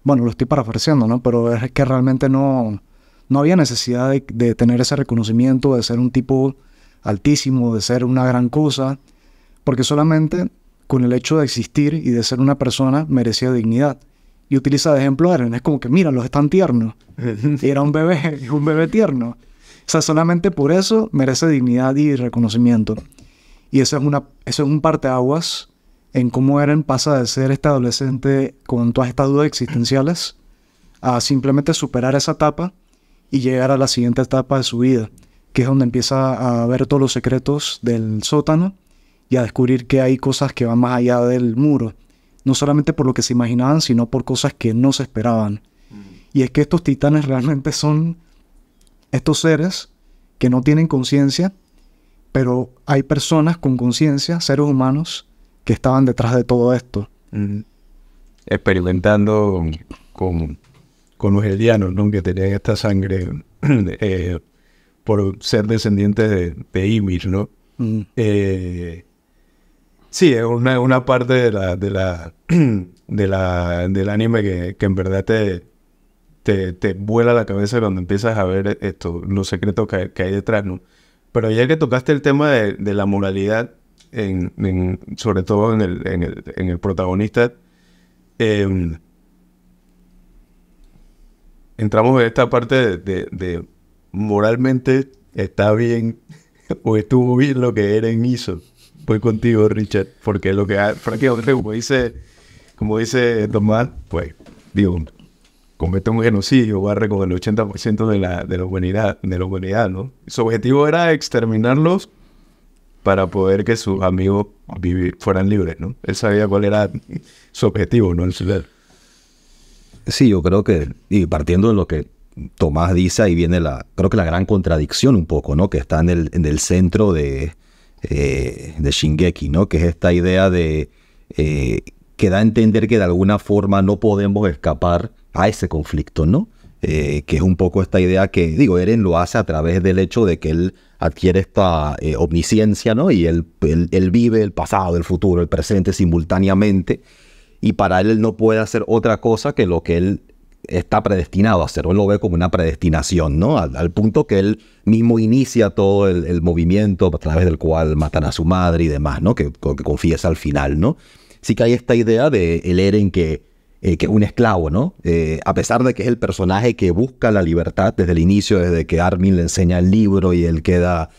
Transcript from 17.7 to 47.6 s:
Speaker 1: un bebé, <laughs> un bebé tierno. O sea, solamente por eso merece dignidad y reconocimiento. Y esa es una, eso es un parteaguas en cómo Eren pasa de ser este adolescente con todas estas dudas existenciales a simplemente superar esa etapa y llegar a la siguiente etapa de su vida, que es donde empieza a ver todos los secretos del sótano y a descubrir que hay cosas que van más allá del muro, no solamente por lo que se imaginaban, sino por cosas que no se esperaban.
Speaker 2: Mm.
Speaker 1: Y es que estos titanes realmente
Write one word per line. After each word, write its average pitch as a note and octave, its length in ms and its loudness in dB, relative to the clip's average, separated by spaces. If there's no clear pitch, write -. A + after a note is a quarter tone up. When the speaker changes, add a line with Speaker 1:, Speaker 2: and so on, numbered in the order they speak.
Speaker 1:
un D3 100 0
bebé, D#3 520 0
<laughs> A#2 60 -10
un D3 140 -2
bebé D#3 240 0
tierno. C3+ 500 0
O - 520 -20
sea, D#3 120 2
solamente E3+ 480 2
por C#3+ 220 0
eso G#3+ 400 0
merece C3+ 340 0
dignidad B2+ 480 2
y D3 220 2
reconocimiento. A#2 800 0
Y C3+ 100 2
esa C3+ 180 0
es B2+ 40 -2
una, C#3+ 220 0
eso C3+ 200 -4
es C#3 40 0
un D3+ 120 0
parteaguas C#3+ 880 -2
en B2 180 0
cómo C3+ 300 2
Eren D3 220 2
pasa C#3 380 0
de A#2+ 80 -2
ser C3 240 -2
este C#3 160 -2
adolescente C3+ 880 -2
con A#2 260 0
todas B2+ 160 0
estas C#3 200 0
dudas C#3+ 180 2
existenciales C3+ 920 -2
a A#2+ 200 0
simplemente C3+ 520 0
superar C3 440 -2
esa C#3 160 -2
etapa D3+ 400 -2
y C3+ 100 0
llegar B2+ 300 0
a C#3 80 2
la C3 80 2
siguiente A#2+ 360 0
etapa C3 340 -2
de C3 80 -2
su A#2+ 160 -4
vida, B2 300 2
que B2+ 100 2
es B2 60 0
donde C3+ 160 2
empieza B2 800 -2
a A#2 40 0
ver B2+ 200 0
todos C#3+ 140 2
los C3+ 120 0
secretos B2+ 680 -4
del A2 400 -4
sótano D#3 520 0
y B2+ 80 0
a B2+ 60 2
descubrir B2 440 0
que C3+ 140 2
hay C3 160 2
cosas C3 360 -2
que - 140 -2
van A#2 140 2
más B2 160 0
allá B2 240 2
del B2 360 0
muro, C3 380 0
no C3 100 2
solamente D3 380 0
por C#3+ 140 0
lo B2+ 80 0
que A#2+ 80 -2
se A#2+ 100 -2
imaginaban, B2 480 0
sino A#2 300 0
por B2+ 140 -2
cosas C3+ 300 -4
que A2 200 -2
no C3 180 2
se C3 120 -4
esperaban. A2 580 -2
Speaker 2:
Mm. - 40 -20
Speaker 1:
Y C#3 100 2
es B2+ 80 0
que - 100 0
estos E3 220 0
titanes C#3+ 440 2
realmente C3+ 460 -2